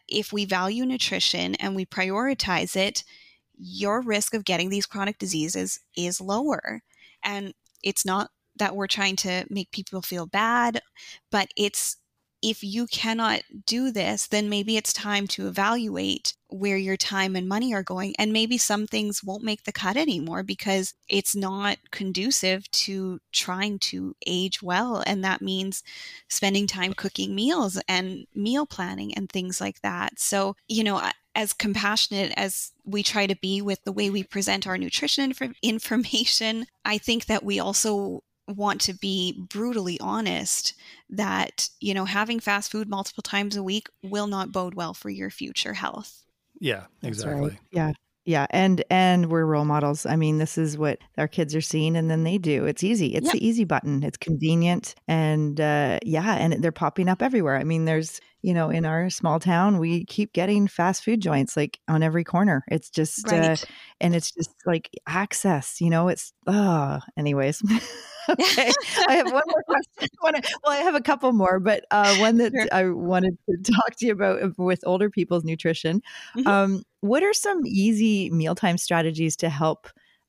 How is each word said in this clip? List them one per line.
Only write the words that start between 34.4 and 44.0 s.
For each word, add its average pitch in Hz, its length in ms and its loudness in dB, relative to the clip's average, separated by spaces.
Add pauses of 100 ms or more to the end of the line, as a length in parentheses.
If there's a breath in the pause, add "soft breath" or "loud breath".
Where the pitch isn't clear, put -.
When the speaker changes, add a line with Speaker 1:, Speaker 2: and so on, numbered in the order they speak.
Speaker 1:
our 185 100 -4
nutrition 277 480 0 (160)
inf-, 254 220 -6
information, 226 1040 0 (180)
I 214 140 -2
think 233 260 -2
that 214 180 0
we 202 160 -2
also 196 640 -2 (240)
want 202 360 -2
to 196 100 0
be 185 400 -2 (160)
brutally 208 520 -4
honest 190 760 -2 (340 loud breath)
that, 190 640 -2 (100)
you 202 140 -2
know, 190 100 -2
having 214 340 -2
fast 202 320 -2
food 214 200 -4
multiple 196 320 -4
times 202 340 -2
a 202 60 -4
week 196 260 -4 (140)